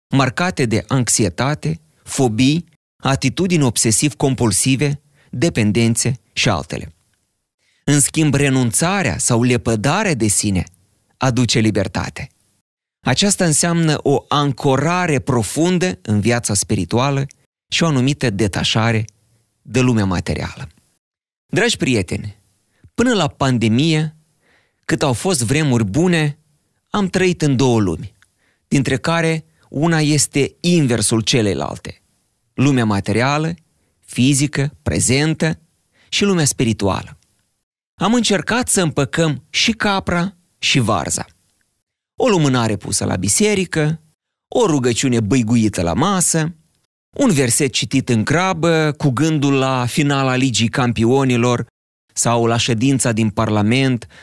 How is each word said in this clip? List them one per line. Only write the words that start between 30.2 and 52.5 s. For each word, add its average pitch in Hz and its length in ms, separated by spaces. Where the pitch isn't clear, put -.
inversul 123 600
celelalte, 98 800
lumea 127 320
materială, 120 680
fizică, 139 840
prezentă, 147 800
și - 140
lumea 180 220
spirituală. 107 720
Am 196 180
încercat 220 540
să - 140
împăcăm 147 680
și - 220
capra 196 680
și - 200
varza. 98 460
O 262 120
lumânare 131 480
pusă - 300
la 101 100
biserică, 160 840
o 247 180
rugăciune 123 540
bâiguită 110 600
la 85 120
masă, 165 640
un 262 140
verset 135 400
citit - 380
în 110 140
grabă, 160 720
cu 147 120
gândul 143 440
la 131 320
finala 135 500
Ligii 123 320
Campionilor 120 1000
sau 117 320
la 117 120